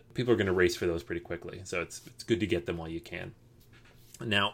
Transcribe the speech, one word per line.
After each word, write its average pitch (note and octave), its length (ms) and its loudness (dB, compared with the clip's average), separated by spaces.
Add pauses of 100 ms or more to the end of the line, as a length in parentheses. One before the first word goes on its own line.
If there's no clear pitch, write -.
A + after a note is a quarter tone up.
(140)
people A#2+ 200 4
are G2+ 40 8
gonna F#2+ 160 4
race F2+ 220 6
for F#2+ 100 -4
those E2+ 180 0
pretty E2+ 180 -6
quickly. - 420 -10
So F2+ 180 -4
it's, - 260 -10
it's - 160 -18
good A2 160 2
to G2+ 80 0
get F2 180 0
them F2 120 -4
while E2 120 -8
you E2 100 -6
can. F2+ 340 -10 (840)
Now, G#2 340 2